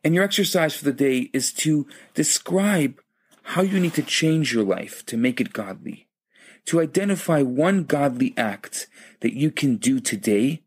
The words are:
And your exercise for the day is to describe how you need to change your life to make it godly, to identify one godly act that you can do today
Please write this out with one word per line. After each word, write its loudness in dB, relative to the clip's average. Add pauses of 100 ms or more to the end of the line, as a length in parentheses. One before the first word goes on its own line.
And 2
your 4
exercise 0
for -12
the 0
day 0
is -2
to 0 (260)
describe 0 (440)
how 0
you 2
need 0
to 0
change 2
your 2
life -4
to -8
make 0
it -2
godly, -12 (580)
to 2
identify 0
one 2
godly 0
act -6 (320)
that 0
you 0
can 0
do 0
today 0